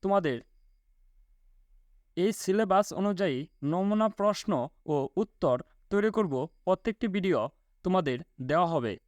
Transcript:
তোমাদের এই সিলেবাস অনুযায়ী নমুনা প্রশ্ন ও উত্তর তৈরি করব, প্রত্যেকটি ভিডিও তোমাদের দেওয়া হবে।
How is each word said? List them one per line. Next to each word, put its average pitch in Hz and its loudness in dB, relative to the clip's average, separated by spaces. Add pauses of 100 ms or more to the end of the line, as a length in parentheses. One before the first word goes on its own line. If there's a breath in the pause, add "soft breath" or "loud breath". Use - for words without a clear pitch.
তোমাদের 190 2 (1800)
এই 190 0
সিলেবাস 196 2
অনুযায়ী 185 -2 (240)
নমুনা 202 0
প্রশ্ন 202 -2 (340)
ও 151 0 (200)
উত্তর 156 0 (340)
তৈরি 208 2
করব, 196 0 (300)
প্রত্যেকটি 208 -2
ভিডিও 185 0 (440)
তোমাদের 170 0 (240)
দেওয়া 160 2
হবে। 127 0 (160)